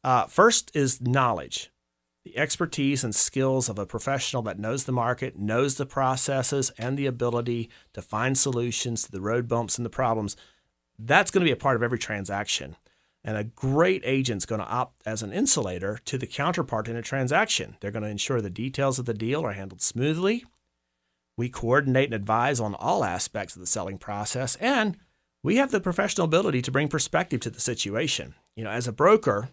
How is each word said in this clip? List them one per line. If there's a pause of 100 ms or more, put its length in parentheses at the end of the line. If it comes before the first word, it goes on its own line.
Uh,
first
is
knowledge. (540)
The
expertise
and
skills
of
a
professional
that
knows
the
market,
knows
the
processes,
and
the
ability (220)
to
find
solutions
to
the
road
bumps
and
the
problems, (600)
that's
gonna
be
a
part
of
every
transaction. (480)
And
a
great
agent's
gonna
opt
as
an
insulator
to
the
counterpart
in
a
transaction.
They're
gonna
ensure
the
details
of
the
deal
are
handled
smoothly. (920)
We
coordinate
and
advise
on
all
aspects
of
the
selling
process,
and (460)
we
have
the
professional
ability
to
bring
perspective
to
the
situation. (220)
You
know,
as
a
broker